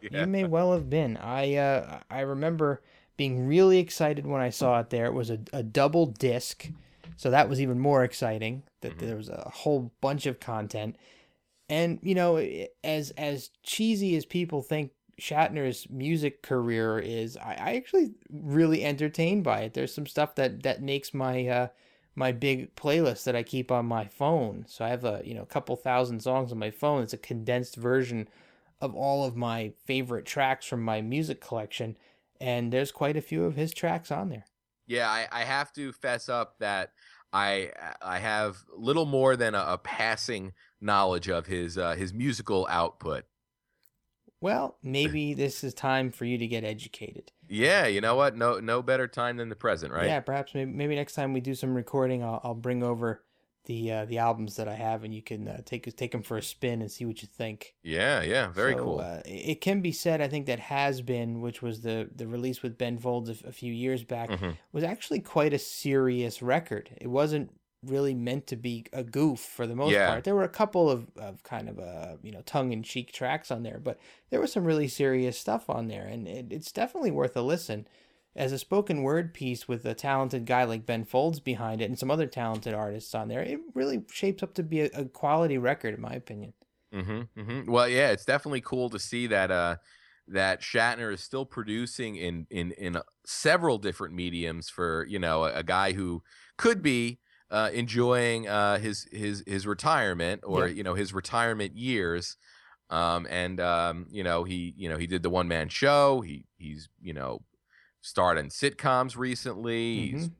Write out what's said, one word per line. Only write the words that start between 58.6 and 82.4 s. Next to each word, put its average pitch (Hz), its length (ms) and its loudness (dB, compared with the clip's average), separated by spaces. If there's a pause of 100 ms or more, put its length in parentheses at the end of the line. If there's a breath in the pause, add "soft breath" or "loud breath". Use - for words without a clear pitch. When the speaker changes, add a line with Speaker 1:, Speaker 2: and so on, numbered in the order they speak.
Speaker 2:
So, 127 100 -2
Speaker 1:
cool. 87 160 -2
Speaker 2:
uh, 87 260 -8
it, - 40 -14 (220)
it - 100 -4
can 196 200 2
be 175 100 -2
said, 160 300 0
I 143 60 0
think, 143 200 -4
that 120 120 0
Has 139 420 0
Been, 117 400 -2
which 117 200 -6
was 113 200 -6
the, 113 340 -2
the 117 120 -8
release 120 360 -4
with 117 140 -6
Ben 120 200 -2
Folds 120 320 -2 (140)
a, - 60 -14
a - 20 -14
few 120 220 -8
years 123 300 -2
back, 117 280 -6
Speaker 1:
Mm-hmm. 92 200 -2 (200 loud breath)
Speaker 2:
was 151 120 -2
actually 202 360 -2
quite 151 340 2
a 139 60 2
serious 127 800 0
record. 127 480 0 (100)
It - 80 -10
wasn't 147 440 2 (320)
really 135 320 0
meant 123 320 -4
to 131 80 -6
be 117 380 -6
a 131 100 -6
goof 135 360 2
for - 280 -6
the 117 80 -4
most 143 180 4
Speaker 1:
Yeah. 202 140 6
Speaker 2:
part. 113 160 0
There 196 120 2
were 196 80 4
a 180 60 0
couple 185 400 4
of, 120 280 0
of 98 260 -12
kind 110 260 -8
of, 98 100 -12
uh, 87 440 -10
you 107 80 -14
know, 98 100 -16
tongue-in-cheek 123 720 -4
tracks 139 400 -4
on 117 120 -6
there, 110 160 -8
but - 200 -6 (320 loud breath)
there 254 100 2
was 277 100 0
some 185 140 0
really 156 220 4
serious 127 500 2
stuff - 320 -2
on 117 180 -2
there, 101 180 -8
and 107 220 -10
it, 117 240 -10
it's - 200 -10
definitely 233 400 -2
worth 139 260 0
a 123 40 0
listen. 120 460 -2 (460 soft breath)
As 135 200 -2
a 131 60 -4
spoken 190 440 2
word 165 300 2
piece 123 340 -6
with 117 180 -2
a 117 80 0
talented 135 520 0
guy 127 180 4
like 113 220 -2
Ben 113 180 0
Folds 143 380 2
behind 113 400 -2
it 117 40 0
and 123 140 -4
some 131 120 -2
other 156 160 2
talented 113 460 -4